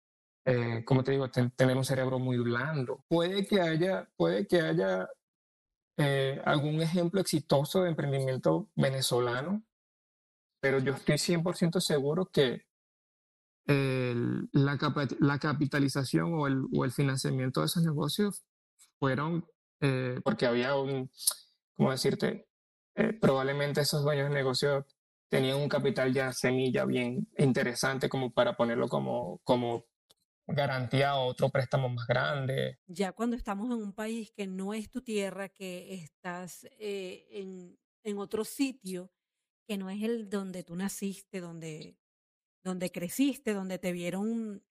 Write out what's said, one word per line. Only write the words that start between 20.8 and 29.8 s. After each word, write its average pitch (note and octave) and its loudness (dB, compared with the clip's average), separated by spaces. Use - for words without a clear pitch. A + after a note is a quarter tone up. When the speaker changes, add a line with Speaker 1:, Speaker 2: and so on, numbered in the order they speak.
Speaker 1:
¿cómo C3+ 2
decirte? - -2
Eh, A3 2
probablemente C#3 2
esos C#3+ 0
dueños C#3+ 2
de C#3+ 0
negocios C#3 0
tenían C3+ 2
un D3 0
capital C3 0
ya C3 0
semilla C3 0
bien B2+ 0
interesante C3+ 2
como C3 -2
para A#2+ 2
ponerlo A#2+ 0
como, B2+ -4
como A#2+ 2